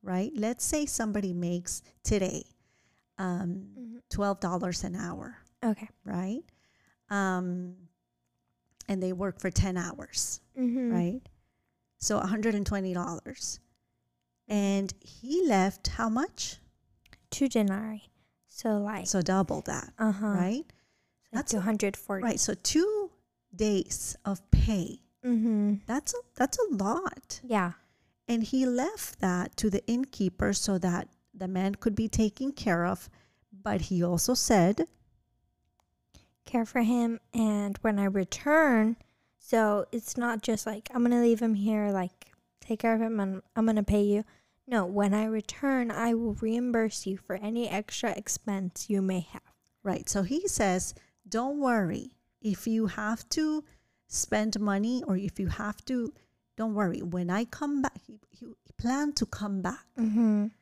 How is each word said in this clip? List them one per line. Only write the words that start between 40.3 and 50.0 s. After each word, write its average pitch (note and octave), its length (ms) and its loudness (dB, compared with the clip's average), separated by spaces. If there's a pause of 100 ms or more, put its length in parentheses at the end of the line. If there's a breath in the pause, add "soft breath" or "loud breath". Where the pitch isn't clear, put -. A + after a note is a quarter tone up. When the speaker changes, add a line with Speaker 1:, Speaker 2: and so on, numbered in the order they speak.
Speaker 2:
just A3 240 -2
like, A3 280 -8
"I'm B3 100 2
gonna A#3+ 180 4
leave A#3 200 6
him A3+ 120 2
here, G#3 380 2
like, F#3 420 -4 (260)
take A3 200 -6
care A3+ 160 2
of A3 60 2
him, A3+ 180 -2
and F#3+ 220 -2 (140)
I'm A3+ 100 2
gonna G#3+ 180 4
pay G#3 200 4
you." G#3 200 2 (440 soft breath)
No, A3+ 180 2
"When G3+ 300 2
I G#3+ 100 2
return, A#3+ 640 -2
I A#3 220 0
will A3+ 220 0
reimburse A3+ 720 0
you F#3+ 100 -4
for - 200 -8
any A3+ 300 -4
extra G#3+ 440 -4
expense - 800 -6
you G3+ 120 2
may F#3+ 200 0
have." - 200 -12 (420)
Speaker 1:
Right. F#3+ 240 -4